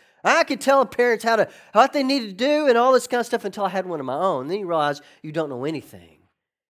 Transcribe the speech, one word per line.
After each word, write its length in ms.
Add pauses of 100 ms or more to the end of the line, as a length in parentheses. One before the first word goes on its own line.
(240)
I 200
could 180
tell 240
parents 380
how 140
to, 120 (240)
what 200
they 100
needed 340
to 80
do 220
and 100
all 160
this 140
kind 120
of 60
stuff 180
until 220
I 40
had 180
one 120
of 60
my 80
own. 340
Then 120
you 80
realize 340 (220)
you 80
don't 180
know 160
anything. 540 (500)